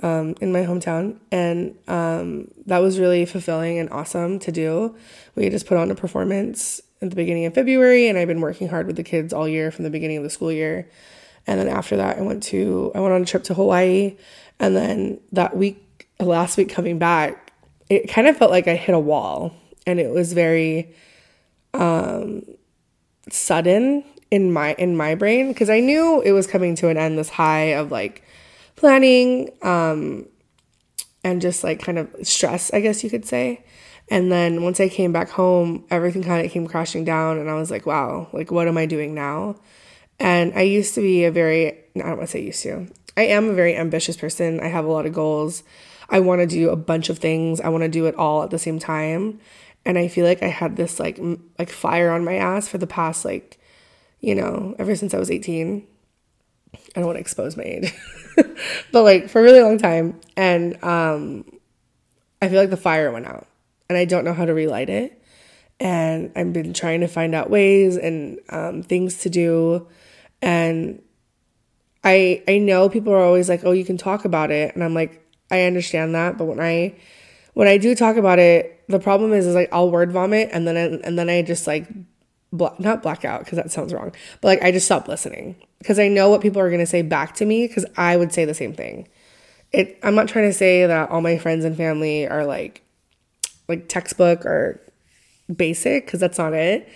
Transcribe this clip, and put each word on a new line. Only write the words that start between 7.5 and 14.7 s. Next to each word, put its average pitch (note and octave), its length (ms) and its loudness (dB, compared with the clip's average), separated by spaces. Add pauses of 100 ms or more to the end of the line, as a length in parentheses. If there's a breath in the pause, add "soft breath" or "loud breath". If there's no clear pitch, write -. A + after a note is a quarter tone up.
February, B3+ 520 4
and G3+ 100 2
I've F3 100 0
been E3 140 -2
working E3+ 280 -6
hard F3 180 -4
with E3+ 80 -6
the E3+ 80 -8
kids E3 300 -4
all D#3 140 -4
year D#3 240 -4
from E3 120 -10
the D#3 60 -6
beginning D#3 280 -6
of D3 60 -8
the D3 60 -8
school E3 220 -6
year. D#3+ 360 -4 (600 soft breath)
And G3 120 -2
then G3 80 0
after F#3+ 300 -4
that, - 220 -2
I - 20 -4
went G3+ 220 -6
to, F#3+ 500 -2
I - 60 -6
went F#3+ 140 0
on F3+ 100 2
a - 20 -2
trip F3+ 200 -4
to F3+ 100 -4
Hawaii, F#3+ 600 2 (440 loud breath)
and F#3+ 160 0